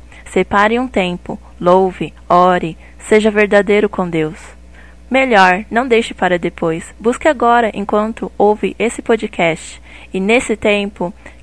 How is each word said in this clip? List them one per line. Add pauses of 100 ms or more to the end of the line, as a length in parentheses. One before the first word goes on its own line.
(260)
Separe
um
tempo, (220)
louve, (140)
ore, (220)
seja
verdadeiro
com
Deus. (720)
Melhor,
não
deixe
para
depois.
Busque
agora,
enquanto
ouve
esse
podcast. (320)
E
nesse
tempo, (300)